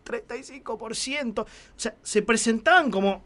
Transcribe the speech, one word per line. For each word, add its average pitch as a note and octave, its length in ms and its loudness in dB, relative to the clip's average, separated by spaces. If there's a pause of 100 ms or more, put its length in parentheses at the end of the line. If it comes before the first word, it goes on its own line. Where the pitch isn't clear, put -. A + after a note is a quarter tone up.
treinta A#3+ 320 -8
y C4 80 -14
cinco B3+ 320 -10
por A3 180 -10
ciento, B3+ 480 -4
o - 40 -8 (300)
sea, - 260 -8
se - 180 0
presentaban A#3 720 4
como F#3+ 360 0